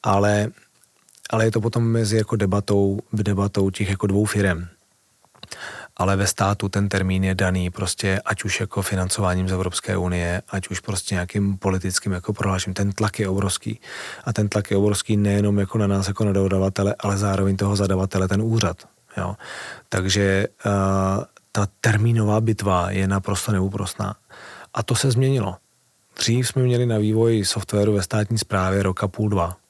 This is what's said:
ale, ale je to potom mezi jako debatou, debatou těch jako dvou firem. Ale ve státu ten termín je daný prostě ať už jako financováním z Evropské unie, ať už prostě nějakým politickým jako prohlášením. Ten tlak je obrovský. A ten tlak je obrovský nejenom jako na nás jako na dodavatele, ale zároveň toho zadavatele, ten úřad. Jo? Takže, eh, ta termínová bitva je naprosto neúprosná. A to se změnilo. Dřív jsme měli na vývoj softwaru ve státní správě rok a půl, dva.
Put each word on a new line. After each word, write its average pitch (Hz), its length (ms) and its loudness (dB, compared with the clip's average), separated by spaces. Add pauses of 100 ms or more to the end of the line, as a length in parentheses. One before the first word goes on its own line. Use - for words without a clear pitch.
ale, 104 440 4 (800)
ale 110 160 2
je 110 60 2
to 110 100 0
potom 117 220 0
mezi 113 340 2
jako 107 180 0
debatou, 101 640 2 (140)
debatou 101 560 0
těch 95 200 -4
jako 98 180 -2
dvou 101 180 2
firem. 90 420 0 (1300)
Ale 95 180 2
ve 95 120 0
státu 98 420 0
ten 98 200 0
termín 92 340 0
je 95 120 2
daný 92 340 0
prostě 98 560 -2
ať - 180 -4
už 95 160 -4
jako 95 220 -4
financováním 92 680 0
z - 20 0
Evropské 95 460 -2
unie, 90 520 0
ať 95 200 -6
už 95 100 -6
prostě - 360 -4
nějakým 98 420 0
politickým 95 540 -2
jako 90 220 -4
prohlášením. 95 400 -2
Ten 101 180 0
tlak - 280 -2
je 98 100 0
obrovský. 98 500 -2 (440)
A 123 100 -4
ten 104 160 0
tlak 101 220 -2
je 101 60 2
obrovský 104 400 2
nejenom 101 420 2
jako 98 180 -2
na 101 100 2
nás 98 200 0
jako 101 180 -2
na 101 60 2
dodavatele, 95 680 2
ale 101 180 -2
zároveň 98 400 0
toho 101 180 2
zadavatele, 95 520 0
ten 101 140 0
úřad. 113 460 0 (300)
Jo? 95 180 -4 (540)
Takže, 95 580 2 (180)
eh, 101 40 2 (840)
ta 104 160 0 (140)
termínová 110 600 2
bitva 98 500 0
je 95 160 0
naprosto 98 440 -2
neúprosná. 98 640 -2 (580)
A 113 100 -2
to 120 120 0
se 135 160 2
změnilo. 120 440 0 (640)
Dřív 120 300 0
jsme 131 160 0
měli 123 220 2
na 113 120 0
vývoj 107 480 4
softwaru 104 480 2
ve 101 100 2
státní 110 340 0
správě 95 460 0
rok 95 200 0
a 95 40 -2
půl, 104 220 -2
dva. 90 280 0 (120)